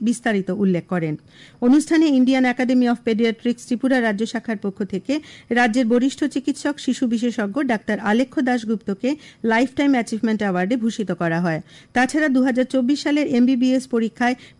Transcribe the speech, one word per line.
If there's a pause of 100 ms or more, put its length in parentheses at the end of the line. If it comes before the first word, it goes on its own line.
বিস্তারিত
উল্লেখ
করেন। (460)
অনুষ্ঠানে
ইন্ডিয়ান
একাডেমি
of
পেডিয়াট্রিক্স
ত্রিপুরা
রাজ্য
শাখার
পক্ষ
থেকে (300)
রাজ্যের
বরিষ্ঠ
চিকিৎসক
শিশু
বিশেষজ্ঞ
ডাক্তার
আলেখ্য
দাশগুপ্তকে (280)
লাইফটাইম
অ্যাচিভমেন্ট
অ্যাওয়ার্ডে
ভূষিত
করা
হয়। (320)
তাছাড়া
দু
হাজার
চব্বিশ
সালের
এমবিবিএস
পরীক্ষায় (240)